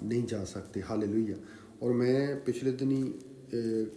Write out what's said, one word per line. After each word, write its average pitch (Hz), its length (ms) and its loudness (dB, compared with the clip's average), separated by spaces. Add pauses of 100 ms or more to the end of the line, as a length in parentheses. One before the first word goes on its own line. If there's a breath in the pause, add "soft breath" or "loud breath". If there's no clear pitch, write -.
ਨਹੀਂ 117 200 2
ਜਾ 107 220 -2
ਸਕਦੇ। 95 440 -6
ਹਾਲੇਲੂਇਆ। 107 460 2 (460 loud breath)
ਔਰ 120 120 4
ਮੈਂ 131 420 4
ਪਿਛਲੇ 131 360 0
ਦਿਨੀਂ, 135 420 2
ਅਹ, 113 720 -2 (120)